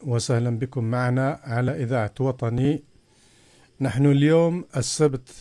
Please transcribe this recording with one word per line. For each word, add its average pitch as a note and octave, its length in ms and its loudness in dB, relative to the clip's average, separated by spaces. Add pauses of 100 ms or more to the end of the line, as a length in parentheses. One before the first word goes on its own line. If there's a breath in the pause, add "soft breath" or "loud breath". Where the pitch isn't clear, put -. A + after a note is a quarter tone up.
وسهلا A#2+ 580 -2
بكم B2 240 -6
معنا B2 600 0
على B2+ 400 -2
إذاعة A2+ 360 -2
وطني. C3 640 -2 (960 soft breath)
نحن C3 240 0
اليوم D#3+ 600 4 (120)
السبت C3+ 520 0 (120)